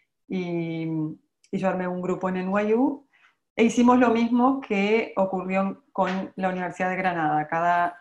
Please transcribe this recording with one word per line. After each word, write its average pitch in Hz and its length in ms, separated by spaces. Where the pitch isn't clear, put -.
y, 170 580
y 196 60
yo 185 100
armé 180 180
un 180 160
grupo 185 280
en 185 80
N 190 260
Y 214 100
U. 269 340
E 233 100
hicimos 247 340
lo 240 100
mismo 240 520
que 208 560
ocurrió 190 760
con 190 460
la 190 120
Universidad 180 400
de 185 60
Granada. 160 520
Cada 175 540